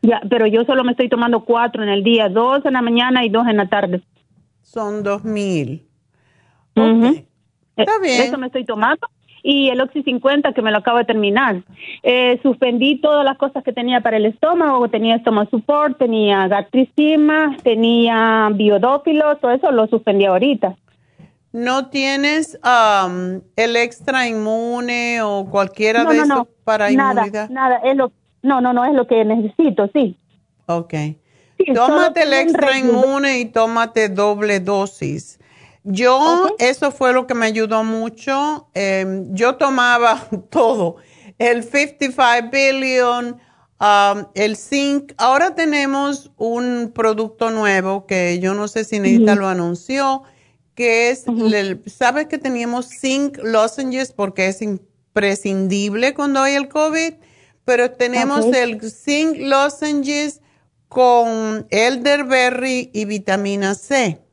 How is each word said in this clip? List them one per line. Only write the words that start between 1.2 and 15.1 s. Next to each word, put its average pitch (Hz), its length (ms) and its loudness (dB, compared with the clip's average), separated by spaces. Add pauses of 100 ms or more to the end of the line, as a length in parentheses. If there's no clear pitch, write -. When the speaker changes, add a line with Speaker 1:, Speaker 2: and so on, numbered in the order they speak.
Speaker 1:
cuatro 233 380 -2
en 208 40 -2
el 196 160 -2
día, 220 240 2
dos 254 380 0
en 277 80 0
la 254 80 0
mañana 240 420 0
y 226 60 -2
dos 226 180 0
en 220 80 2
la 196 140 0
tarde. 190 320 -2 (600)
Speaker 2:
Son 208 420 -8
dos 202 200 -4
mil. 185 640 -4 (880)
Speaker 1:
Ujú. 226 320 4
Speaker 2:
Ok. 302 80 4 (640)
Está 370 160 2
Speaker 1:
Eh, 427 80 0
Speaker 2:
bien. 269 220 2
Speaker 1:
eso 269 140 -2
me 254 100 -6
estoy 254 180 -6
tomando. 233 420 -2 (380)
Y 277 240 2
el 247 120 -2
Oxy 269 220 -4
cincuenta, 277 500 0
que 254 80 -2
me 214 100 0
lo 208 60 0
acabo 233 220 0
de 233 60 0
terminar. 214 580 0 (380)
Eh, 247 420 2
suspendí 262 580 0
todas 294 240 2
las 269 120 0
cosas 277 260 -4
que 247 100 -4
tenía 247 260 -2
para 233 160 -2
el 214 100 2
estómago, 277 640 0
tenía 226 280 0